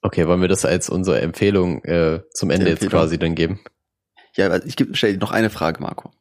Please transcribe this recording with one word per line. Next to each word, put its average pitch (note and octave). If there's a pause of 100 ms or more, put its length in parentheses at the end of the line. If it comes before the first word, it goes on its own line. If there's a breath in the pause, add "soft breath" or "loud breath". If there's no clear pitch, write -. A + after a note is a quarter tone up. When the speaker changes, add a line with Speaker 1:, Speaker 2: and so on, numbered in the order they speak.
Speaker 1:
Okay, F2
wollen F2+
wir F#2
das F#2+
als -
unsere F2+
Empfehlung, F2+
äh, E2 (120)
zum F#2
Ende F#2
Speaker 2:
Die G2
Speaker 1:
jetzt -
Speaker 2:
Empfehlung. F2
Speaker 1:
quasi D#2+
dann E2
geben? E2 (760 soft breath)
Speaker 2:
Ja, G2
also F2+
ich -
geb-, -
stell G#2+
dir F#2+
noch G2
eine A2
Frage, -
Marco. -